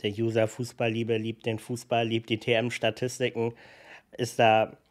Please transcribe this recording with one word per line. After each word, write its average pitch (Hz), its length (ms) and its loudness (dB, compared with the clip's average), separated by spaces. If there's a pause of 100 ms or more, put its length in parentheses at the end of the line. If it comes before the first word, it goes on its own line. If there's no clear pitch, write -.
der 107 80 0
User 113 380 0
Fußballliebe 117 720 -4
liebt 110 280 -6
den 147 140 -2
Fußball, 117 460 -2
liebt 113 240 -4
die 110 80 0
T-M-Statistiken, 117 1160 -2 (640)
ist 120 240 -4
da, 110 360 6 (140)